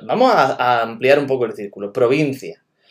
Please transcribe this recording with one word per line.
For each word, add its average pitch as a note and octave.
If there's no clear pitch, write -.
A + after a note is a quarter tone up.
vamos A#3+
a, C#3+
a B2
ampliar A#2
un D3
poco B2+
el A2
círculo, G2+
provincia. B2+